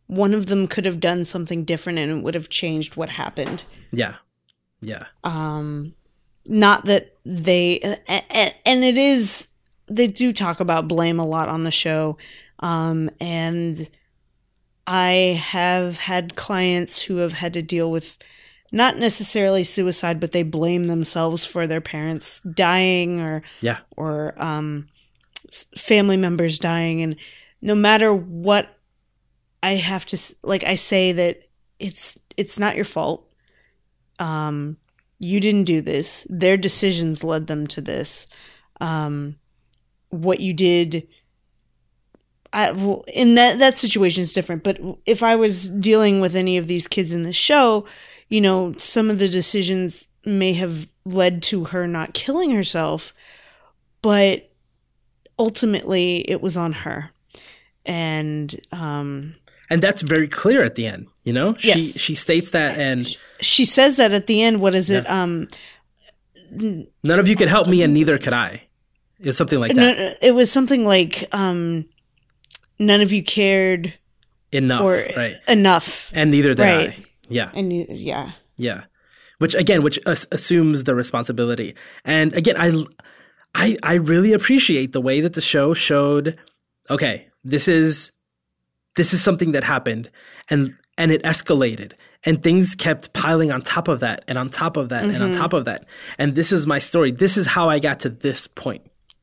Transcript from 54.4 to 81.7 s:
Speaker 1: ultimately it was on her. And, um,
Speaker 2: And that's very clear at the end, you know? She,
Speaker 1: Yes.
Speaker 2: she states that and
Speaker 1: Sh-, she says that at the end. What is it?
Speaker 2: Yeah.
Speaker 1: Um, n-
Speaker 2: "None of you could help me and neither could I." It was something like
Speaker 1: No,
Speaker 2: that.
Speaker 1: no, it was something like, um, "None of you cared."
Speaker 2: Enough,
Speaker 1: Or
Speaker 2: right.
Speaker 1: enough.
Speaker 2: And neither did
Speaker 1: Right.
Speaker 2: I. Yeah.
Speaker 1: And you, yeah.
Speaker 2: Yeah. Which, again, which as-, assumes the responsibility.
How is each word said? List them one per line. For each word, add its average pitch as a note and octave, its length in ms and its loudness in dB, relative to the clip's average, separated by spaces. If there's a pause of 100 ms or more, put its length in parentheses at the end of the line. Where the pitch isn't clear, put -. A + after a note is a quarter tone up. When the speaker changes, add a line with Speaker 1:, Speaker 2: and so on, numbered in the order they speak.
Speaker 1:
ultimately F#3+ 920 -2
it F3 100 -4
was F3+ 160 -4
on E3+ 160 -4
her. D3+ 380 -12 (760)
And, D#3 760 -6 (140)
um, D3 640 -8 (360)
Speaker 2:
And E3 120 2
that's G3+ 200 0
very D#3 260 2
clear A3+ 340 2
at A#2 140 0
the A2+ 100 -4
end, G2 220 -12 (160)
you B2 80 -2
know? E3+ 240 0
She, A#3 120 -2
Speaker 1:
Yes. E3 300 2
Speaker 2:
she - 160 -4
states E3+ 360 0
that D3 280 0
and B2+ 300 -2
Speaker 1:
Sh-, - 80 -10 (240)
she - 240 4
says C4 320 6
that A3+ 160 6
at G3+ 140 0
the A3 160 4
end. A3 180 4
What F#3+ 140 4
is F#3 160 0
it? F#3+ 140 2
Speaker 2:
Yeah. F#3+ 180 -2
Speaker 1:
Um, E3+ 260 -4 (1040)
n- G3+ 340 -6 (160)
Speaker 2:
"None D#3+ 160 4
of G3 100 6
you G#3+ 80 6
could F#3+ 120 4
help F3+ 180 4
me F3+ 160 6
and D3+ 120 6
neither D3+ 240 4
could B2+ 160 -4
I." A#2 280 -4 (560)
It F#3 80 -12
was C3+ 100 0
something D3 220 2
like A#2+ 160 2
Speaker 1:
No, B3 120 6
Speaker 2:
that. B3+ 120 2
Speaker 1:
no, F#3+ 220 -4
it B3 120 8
was A#3+ 200 6
something C4 320 2
like, F#3+ 480 2
um, E3+ 540 -2 (920)
"None G#3 220 6
of G3+ 120 2
you G3+ 100 0
cared." F#3+ 720 0 (580)
Speaker 2:
Enough, C3 300 2
Speaker 1:
Or F#3 340 2
Speaker 2:
right. A#2 180 -4 (140)
Speaker 1:
enough. G3 640 4
Speaker 2:
And D#3 160 2
neither C#3+ 240 4
did - 80 2
Speaker 1:
Right. E3 280 2
Speaker 2:
I. - 60 -14 (320)
Yeah. A2+ 260 -4
Speaker 1:
And F#3+ 180 -4
you, F3 160 -4
yeah. - 440 -10 (260)
Speaker 2:
Yeah. A#2 240 -6 (560)
Which, D#3+ 160 0
again, F#3 280 4
which C#3+ 240 2
as-, E3 240 -2
assumes D#3 540 2
the C3 100 0
responsibility. A#2+ 800 -2 (300)